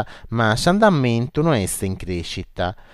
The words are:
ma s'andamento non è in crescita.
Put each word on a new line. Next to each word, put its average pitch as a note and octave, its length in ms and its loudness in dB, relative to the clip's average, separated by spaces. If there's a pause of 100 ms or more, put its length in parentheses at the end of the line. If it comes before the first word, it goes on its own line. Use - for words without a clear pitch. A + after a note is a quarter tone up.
(300)
ma A2+ 260 2
s'andamento D3 880 2
non D#3+ 100 2
è G2 160 0 (120)
in F#2+ 140 -2
crescita. F2+ 800 -6 (180)